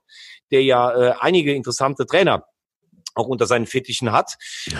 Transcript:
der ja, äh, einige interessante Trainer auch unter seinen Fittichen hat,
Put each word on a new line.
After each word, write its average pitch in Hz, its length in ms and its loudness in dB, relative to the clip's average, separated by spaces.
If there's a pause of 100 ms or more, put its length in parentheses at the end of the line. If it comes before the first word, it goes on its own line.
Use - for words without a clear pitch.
(500)
der 135 140 4
ja, 123 460 2
äh, 120 100 2
einige 151 340 2
interessante 135 520 -4
Trainer 160 400 2 (680)
auch 117 100 -2
unter 117 220 -2
seinen 117 180 0
Fittichen 127 460 -6
hat, 147 240 0 (440)